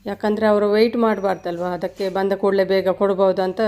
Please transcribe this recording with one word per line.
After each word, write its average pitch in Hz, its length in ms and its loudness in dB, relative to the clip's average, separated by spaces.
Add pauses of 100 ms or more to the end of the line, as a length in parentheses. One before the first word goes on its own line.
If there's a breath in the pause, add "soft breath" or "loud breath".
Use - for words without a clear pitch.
ಯಾಕಂದರೆ 214 400 -2
ಅವರು 208 240 4
ವೆಯ್ಟ್ 226 260 2
ಮಾಡಬಾರ್ದಲ್ವ, 190 680 -2
ಅದಕ್ಕೆ 180 440 -6
ಬಂದ 196 240 -2
ಕೂಡಲೇ 196 320 0
ಬೇಗ 190 240 0
ಕೊಡ್ಬೋದು 190 540 0
ಅಂತ, 185 260 -4